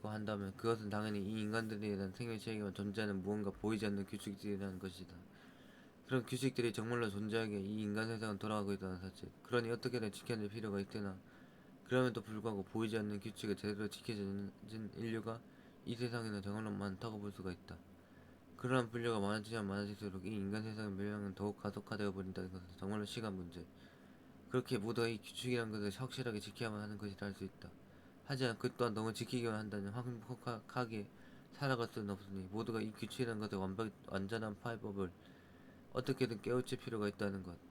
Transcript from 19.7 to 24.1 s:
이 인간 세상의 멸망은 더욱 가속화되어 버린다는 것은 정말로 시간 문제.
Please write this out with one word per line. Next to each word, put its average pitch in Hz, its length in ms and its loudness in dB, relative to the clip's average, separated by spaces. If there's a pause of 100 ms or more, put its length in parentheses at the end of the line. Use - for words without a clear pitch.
이 95 40 0
인간 104 340 0
세상의 107 280 -2
멸망은 101 440 -2
더욱 101 260 0
가속화되어 104 520 0
버린다는 92 380 -4
것은 92 140 -8 (120)
정말로 104 260 0
시간 104 320 -2
문제. 87 300 -6 (840)